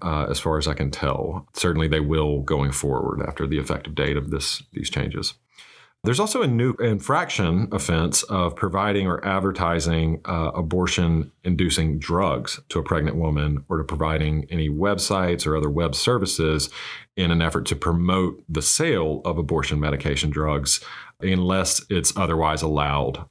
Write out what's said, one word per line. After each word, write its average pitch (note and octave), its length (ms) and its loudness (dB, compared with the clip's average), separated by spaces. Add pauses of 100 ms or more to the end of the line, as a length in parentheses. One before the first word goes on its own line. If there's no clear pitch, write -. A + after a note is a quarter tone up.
uh, D#2 300 0
as C#2 100 -2
far D#2 160 0
as D2+ 100 0
I D2+ 60 0
can C#2+ 180 -2
tell. D#2 640 -2
Certainly D#2+ 360 2
they D#2 120 2
will D2+ 400 2
going C#2 320 0
forward C2+ 560 -2
after - 180 -4
the C#2+ 120 0
effective - 360 -4
date C#2+ 220 0
of C#2+ 140 -4
this, - 320 -4 (100)
these - 160 -6
changes. - 460 -4 (680)
There's B2 160 2
also A3 200 0
a F#3+ 60 2
new B2 340 4
infraction G#2+ 920 2
offense E2+ 520 2
of F2+ 340 0
providing G2 500 0
or F2 200 0
advertising, E2+ 960 2
uh, E2 300 -2
abortion-inducing E2+ 1400 0
drugs E2+ 600 -2 (120)
to - 80 -2
a D#2 40 -2
pregnant D#2 360 0
woman D2+ 500 0
or F2 80 -2
to D#2 80 0
providing D#2 680 0
any D#2+ 200 0
websites F2+ 760 0
or D2+ 80 0
other D2+ 140 0
web D2+ 260 0
services F2 760 0 (440)
in F2+ 160 2
an E2 120 4
effort E2 240 0
to D#2 100 -2
promote F2 720 0
the D#2 140 -2
sale F#2 640 0
of E2 100 -2
abortion D2+ 420 0
medication D2 520 0
drugs D2 500 0 (400)
unless F#2 680 0
it's F#2 260 0
otherwise D#2+ 460 2
allowed D2 680 0